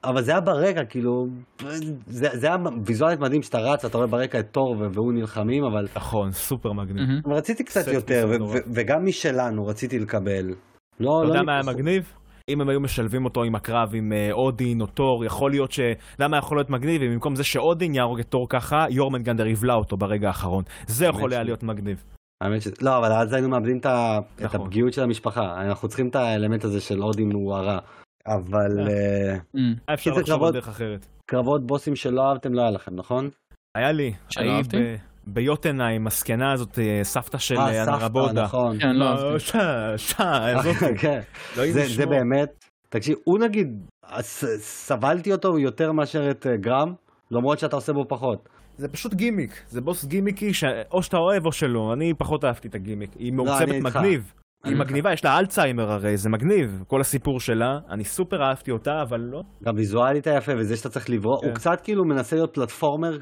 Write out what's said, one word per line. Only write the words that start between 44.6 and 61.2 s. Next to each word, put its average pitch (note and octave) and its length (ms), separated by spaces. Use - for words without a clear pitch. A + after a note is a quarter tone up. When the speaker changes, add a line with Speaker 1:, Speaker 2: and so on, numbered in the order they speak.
Speaker 1:
אותו F#3 280
יותר C#3+ 320
מאשר D3 400
את, C3+ 160
אה, B2 100
גרם, C3+ 360
למרות C3 280
שאתה D3 160
עושה C#3+ 180
בו C#3 160
פחות. B2 400
Speaker 2:
זה C#3 100
פשוט G3 260
גימיק, F#3+ 540
זה A#2+ 140
בוס D#3+ 240
גימיקי G3 480
ש-, E3 100
או F3+ 120
שאתה F#3 140
אוהב F3 280
או D#3+ 60
שלא, A#2 420
אני D#3+ 240
פחות D3 280
אהבתי A#2+ 220
את G#2 80
הגימיק, G2+ 440
היא A#2+ 120
Speaker 1:
לא, C3 120
Speaker 2:
מעוצבת C#3 260
Speaker 1:
אני C#3 80
איתך. C3 200
Speaker 2:
מגניב. D3+ 360
Speaker 1:
אני C#3 80
Speaker 2:
היא C#3+ 60
Speaker 1:
איתך. C3 100
Speaker 2:
מגניבה, D3 240
יש D#3 120
לה C#3+ 140
אלצהיימר C3 520
הרי, G#2 260
זה G#2 120
מגניב, A2 580
כל C3+ 140
הסיפור C3 380
שלה, A#2+ 400
אני G#2+ 140
סופר F#3 400
אהבתי C3+ 280
אותה, C#3+ 300
אבל A#2+ 180
לא. B2 220
Speaker 1:
גם A2+ 120
ויזואלית A#2+ 520
היה D3+ 100
יפה, - 200
וזה A2+ 200
שאתה A#2+ 120
צריך A#2+ 200
לברוח, A2+ 320